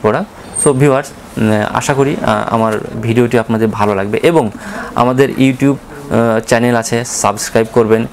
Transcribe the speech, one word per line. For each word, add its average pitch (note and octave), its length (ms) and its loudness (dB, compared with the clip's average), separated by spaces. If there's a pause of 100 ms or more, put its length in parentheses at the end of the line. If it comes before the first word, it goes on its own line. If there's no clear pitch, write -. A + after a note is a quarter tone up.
প্রোডাক্ট। C3 280 0 (360)
তো D3 60 4
ভিউয়ার্স, C3+ 360 2 (280)
উম, A2 140 0 (240)
আশা C#3 200 -2
করি, C#3 220 0
আহ, G#2+ 380 -2
আমার A2+ 180 2 (300)
ভিডিওটি A#2 360 2
আপনাদের A2 300 0
ভালো G#2 260 0
লাগবে G2+ 280 -2
এবং D#3 280 2 (440)
আমাদের B2+ 360 2
YouTube, C3+ 440 2
আহ, A#2 720 -2
চ্যানেল A#2+ 300 2
আছে, A#2 280 -2
সাবস্ক্রাইব G#2+ 680 -2
করবেন, A2+ 400 2